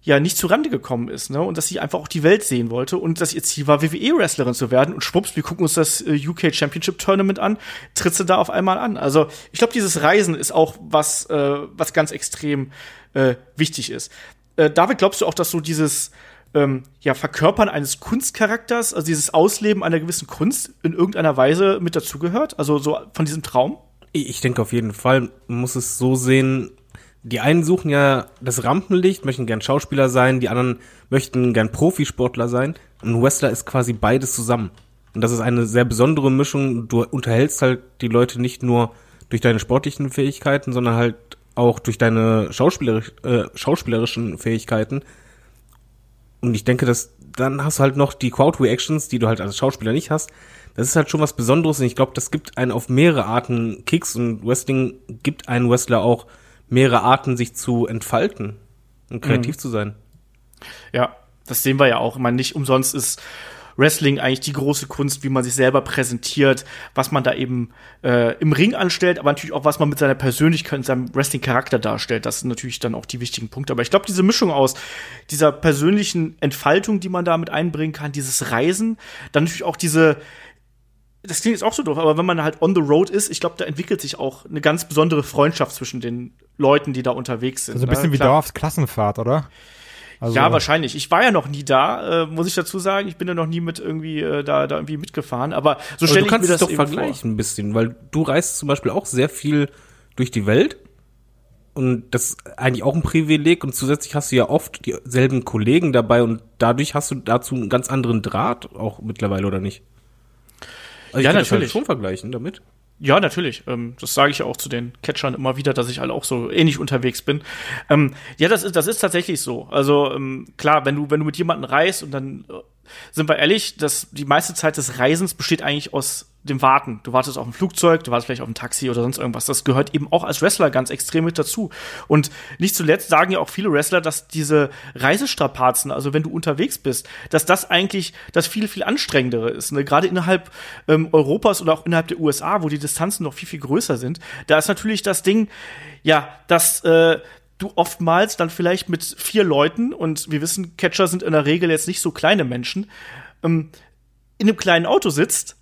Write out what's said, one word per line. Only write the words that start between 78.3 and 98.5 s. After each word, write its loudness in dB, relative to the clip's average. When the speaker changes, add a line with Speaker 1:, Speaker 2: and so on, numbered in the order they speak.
Speaker 1:
Reisen, 0
dann 2
natürlich -4
auch -2
diese, 4
das -8
klingt 2
jetzt -6
auch 2
so -2
doof, 0
aber 4
wenn 0
man 0
halt -2
on 4
the 6
road 4
ist, -2
ich -8
glaub, -4
da -4
entwickelt -4
sich -10
auch -6
eine -6
ganz 0
besondere 2
Freundschaft 0
zwischen -10
den -8
Leuten, 2
die -4
da -2
unterwegs -4
sind, -10
Speaker 3:
Also 0
ein -4
Speaker 1:
ne? 4
Speaker 3:
bisschen 2
wie 2
Speaker 1:
Klar. 4
Speaker 3:
Dorfs 2
Klassenfahrt, -2
oder? -2
Also -4
Speaker 1:
Ja, 4
wahrscheinlich. 0
Ich -8
war 4
ja 4
noch 2
nie -8
da, 2
äh, 0
muss -2
ich -4
dazu -4
sagen. -2
Ich -12
bin -6
ja -4
noch -2
nie -4
mit -6
irgendwie, -6
äh, -2
da, 0
da -4
irgendwie -6
mitgefahren. -6
Aber 2
so 0
Speaker 2:
Aber 2
Speaker 1:
stell 6
Speaker 2:
du 4
Speaker 1:
ich 0
Speaker 2:
kannst 4
Speaker 1:
mir 4
Speaker 2:
es 2
Speaker 1:
das 4
Speaker 2:
doch -4
Speaker 1:
eben -2
vor. 2
Speaker 2:
vergleichen -6
ein -4
bisschen, -4
weil 0
du 0
reist 0